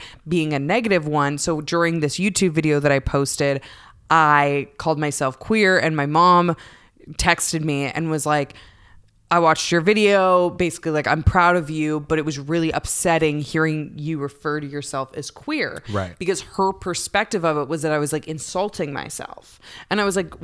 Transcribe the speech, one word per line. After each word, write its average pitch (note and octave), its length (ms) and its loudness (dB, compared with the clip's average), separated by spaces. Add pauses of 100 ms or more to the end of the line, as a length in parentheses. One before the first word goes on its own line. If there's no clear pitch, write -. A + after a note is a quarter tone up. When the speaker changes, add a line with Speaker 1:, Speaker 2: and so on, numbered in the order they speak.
(280)
Speaker 1:
being D#3 260 0
a C#3 60 0
negative F3+ 480 0
one. D3 320 0
So D#3+ 200 -2
during E3 420 0
this D3 180 -2
YouTube F#3+ 320 0
video D3+ 280 2
that C#3+ 120 2
I C#3 80 4
posted, C#3 600 -2 (500)
I C#3+ 560 4 (100)
called D#3 220 -2
myself C#3+ 400 -2
queer, G3+ 400 2
and D#3 180 0
my C#3+ 80 0
mom F3 500 6 (580)
texted E3+ 500 0
me C#3+ 220 -2
and D#3+ 260 -4
was D#3 140 -2
like, D3 280 -2 (760)
"I E3+ 100 4
watched D#3+ 320 2
your E3+ 80 4
video, F#3+ 680 4
basically, E3+ 420 -4
like, D3+ 160 0
I'm D3+ 160 0
proud F3 320 4
of D#3 140 -2
you, D#3 320 -2
but D#3 180 0
it D3 60 -2
was D3 120 -6
really D#3+ 340 -2
upsetting D#3 680 0
hearing D#3 560 -2
you D3+ 240 -6
refer D3 400 -6
to D3 80 -10
yourself C#3 480 -8
as D3 160 -10
queer." C#4+ 580 -6
Speaker 2:
Right. F#2+ 300 -6
Speaker 1:
Because F#3 220 -4 (160)
her F#3+ 160 0
perspective F#3+ 720 -4
of D#3+ 120 2
it C#3 120 -4
was D#3 140 -4
that D#3 100 0
I D3+ 60 0
was, D3 120 -2
like, D#3 160 -4
insulting E3+ 640 -6
myself. - 680 -12 (300)
And G#3 120 -2
I - 20 0
was G3 140 0
like, F3 160 -4 (100)